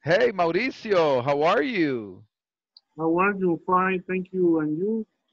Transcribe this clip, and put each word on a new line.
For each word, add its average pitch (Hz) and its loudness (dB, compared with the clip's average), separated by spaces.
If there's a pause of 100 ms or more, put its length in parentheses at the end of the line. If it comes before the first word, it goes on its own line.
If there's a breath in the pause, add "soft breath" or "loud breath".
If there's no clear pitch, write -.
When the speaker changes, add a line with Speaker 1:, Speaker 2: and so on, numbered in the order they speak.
Speaker 1:
Hey, 214 2
Mauricio, 175 0
how 143 0
are 196 2
you? 131 -4 (760)
Speaker 2:
How 165 0
are 196 2
you? 180 -2
Fine, 185 2
thank 185 -4
you. 175 2
And 151 -2
you? 214 -4 (280)